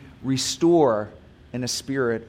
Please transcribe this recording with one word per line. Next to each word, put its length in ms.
restore 840
in 140
a 20
spirit 600